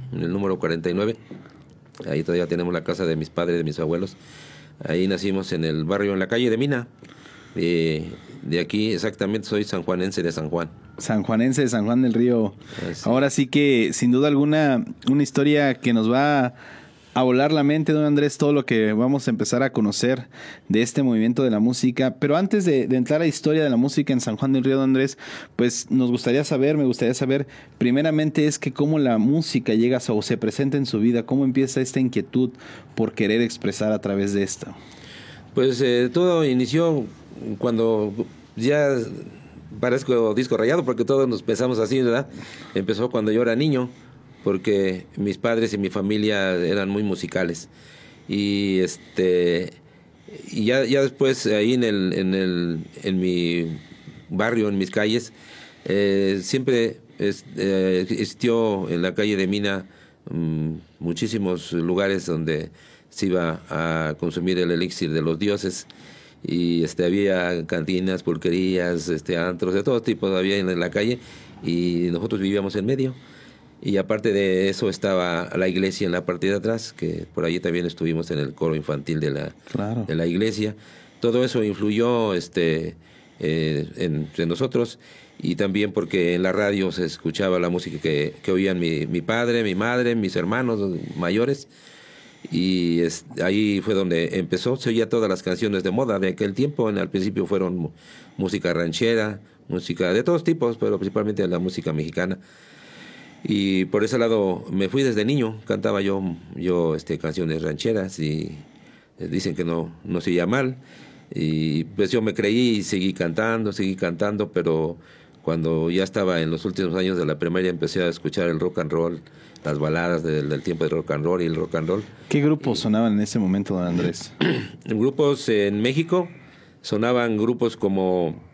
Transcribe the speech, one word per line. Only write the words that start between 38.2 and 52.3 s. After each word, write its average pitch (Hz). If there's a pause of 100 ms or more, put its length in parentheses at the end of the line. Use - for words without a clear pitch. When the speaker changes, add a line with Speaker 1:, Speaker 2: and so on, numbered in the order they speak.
Speaker 1:
ya 139 (840)
parezco 120
disco 123
rayado, 131
porque 120
todos 135
nos 107
empezamos 113
así, 113
¿verdad? 123 (460)
Empezó 107
cuando 110
yo 110
era 117
niño, 131 (560)
porque 95 (100)
mis 101
padres 113
y 104
mi 98
familia 101
eran 92
muy 101
musicales. 90 (600)
Y, 101
este, 90 (800)
y 107
ya, 127
ya 139
después 135
ahí 107
en 123
el, 101
en 95